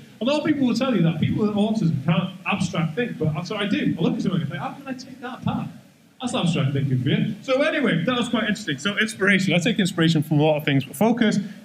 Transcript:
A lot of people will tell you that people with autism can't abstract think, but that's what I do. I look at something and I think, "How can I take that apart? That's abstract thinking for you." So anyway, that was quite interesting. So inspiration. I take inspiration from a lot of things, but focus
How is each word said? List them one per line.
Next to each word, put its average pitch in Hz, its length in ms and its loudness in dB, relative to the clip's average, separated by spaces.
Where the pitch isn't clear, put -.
A - 20 -6
lot 294 160 2
of 294 60 -2
people 285 220 2
will 220 80 2
tell 262 200 0
you 175 60 4
that 160 180 2
people - 260 0
with 208 100 0
autism 196 500 0
can't 185 240 0
abstract 175 500 -2
think, 240 220 -4
but 151 160 0
that's 175 160 -6
what 208 100 -6
I 208 80 -2
do. - 300 0
I 165 40 -4
look 160 140 2
at - 60 -4
something 175 200 0
and - 60 -4
I - 40 -8
think, 175 100 -8
"How 262 120 -8
can - 140 -18
I 262 60 -6
take - 260 -16
that 247 220 -12
apart? - 260 -4
That's 247 120 -6
abstract 160 380 0
thinking 131 320 0
for - 60 0
you." - 320 0
So 262 220 0
anyway, 277 420 0
that 254 120 0
was 240 120 -2
quite 220 140 0
interesting. 190 340 -4
So 202 200 -4
inspiration. 196 560 2
I 180 40 4
take 226 200 2
inspiration 160 460 4
from 151 160 2
a 147 40 6
lot 156 120 4
of 147 80 -4
things, 139 220 2
but - 100 -14
focus 220 420 4